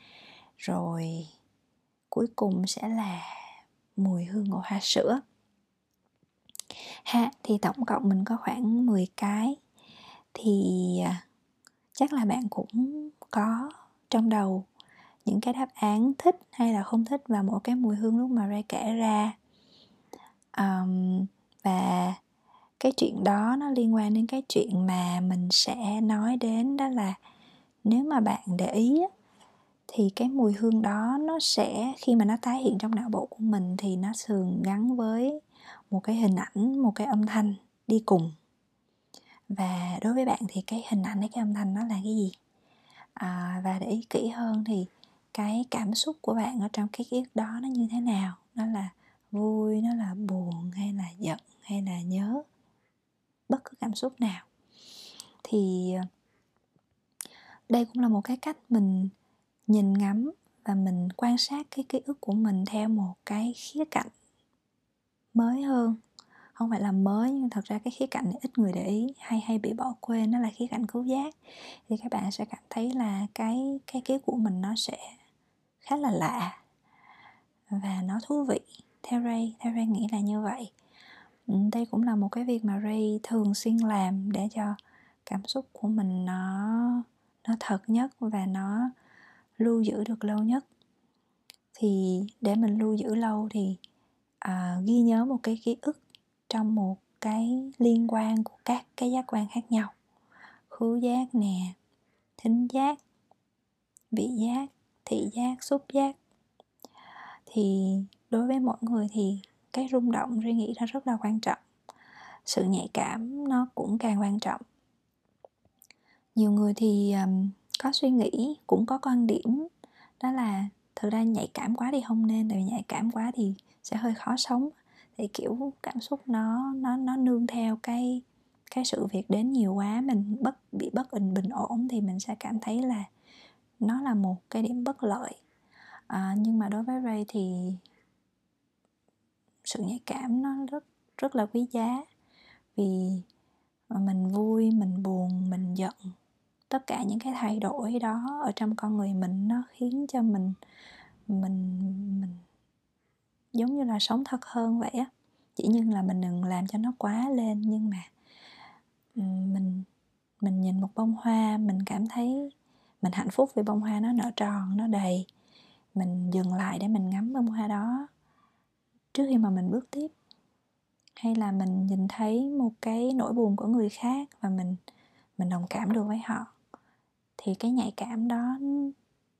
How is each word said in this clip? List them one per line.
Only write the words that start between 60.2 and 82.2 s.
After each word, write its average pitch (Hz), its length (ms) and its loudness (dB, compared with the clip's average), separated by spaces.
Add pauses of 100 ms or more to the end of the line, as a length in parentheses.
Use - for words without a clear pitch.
và 202 100 0
mình 185 420 0
quan 240 220 2
sát 294 320 -4
cái 269 180 -6
ký 262 180 -2
ức 277 140 -6
của 202 120 -4
mình 202 320 2
theo 214 240 -2
một 196 260 0 (120)
cái 220 300 -2
khía - 340 -6
cạnh - 180 -4 (1300)
mới 240 280 2
hơn. 240 340 0 (560)
Không 226 180 -2
phải 202 100 0
là 202 120 0
mới, 196 380 2
nhưng 262 200 -2
thật 202 140 -4
ra 208 140 -4
cái 240 120 -6
khía 262 160 -2
cạnh - 180 -4
này 180 180 -2
ít - 160 -2
người 196 140 4
để 185 120 -2
ý, 220 340 -2
hay, 220 220 -2
hay 220 180 -2
bị 214 140 -2
bỏ 233 280 -4
quên, 226 300 0
đó 240 80 2
là 226 120 0
khía 240 160 -4
cạnh 226 200 -4
cứu 240 160 -4
giác. 269 320 -2 (540)
Thì 220 80 0
các 233 160 -8
bạn 202 200 -2
sẽ 214 120 -6
cảm - 260 -12
thấy 240 220 -2
là 208 420 0
cái, 262 460 -2 (120)
cái 254 120 -6
ký 262 100 0
ức 269 120 -2
của 247 100 0
mình 202 240 2
nó 202 160 -2
sẽ - 220 -2 (800)
khá - 160 -2
là 285 140 0
lạ 180 480 -2 (1120)
và 196 340 -4
nó 196 220 -4
thú 294 180 0
vị. 247 160 0 (420)
Theo 240 200 -2
Ray, 226 380 -2
theo 233 140 -2
Ray 226 120 0
nghĩ 214 260 0
là 208 80 -2
như 208 200 0
vậy. 220 320 -6 (760)
Ừ, 202 80 0 (180)
đây 233 140 -2
cũng 220 160 0
là 233 140 2
một 202 120 2